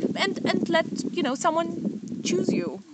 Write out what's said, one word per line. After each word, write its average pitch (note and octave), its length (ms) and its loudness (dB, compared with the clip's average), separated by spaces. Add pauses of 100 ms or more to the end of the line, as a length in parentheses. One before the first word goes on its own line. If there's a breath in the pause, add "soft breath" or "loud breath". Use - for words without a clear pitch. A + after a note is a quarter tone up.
(240 loud breath)
and, G4 160 0 (100)
and - 200 2
let, E4 160 4 (320)
you F4 60 2
know, C4 120 0
someone E4+ 640 0 (240)
choose - 300 2
you, F3 280 -2 (120)